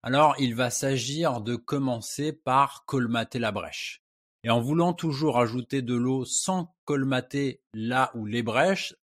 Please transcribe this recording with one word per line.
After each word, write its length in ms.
alors 360
il 160
va 160
s'agir 680
de 160
commencer 760
par 540
colmater 520
la 140
brèche. 500
Et 60
en 100
voulant 320
toujours 460
ajouter 440
de 120
l'eau 300
sans 500
colmater 760
là 400
où 100
les 180
brèches 600